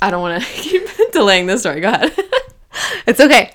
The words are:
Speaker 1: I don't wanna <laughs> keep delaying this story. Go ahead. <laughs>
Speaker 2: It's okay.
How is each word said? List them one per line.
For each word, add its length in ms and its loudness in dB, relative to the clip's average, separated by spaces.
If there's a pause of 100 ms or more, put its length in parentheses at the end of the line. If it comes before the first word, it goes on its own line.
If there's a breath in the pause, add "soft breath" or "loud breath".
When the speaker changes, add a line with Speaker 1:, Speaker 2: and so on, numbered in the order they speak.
Speaker 1:
I 120 0
don't 100 -4
wanna 180 -4
<laughs> 40 -8
keep 440 -6 (240)
delaying 340 2
this 160 -2
story. 180 -6
Go 80 -2
ahead. 280 0
<laughs> 80 -2 (840 loud breath)
Speaker 2:
It's 120 2
okay. 360 6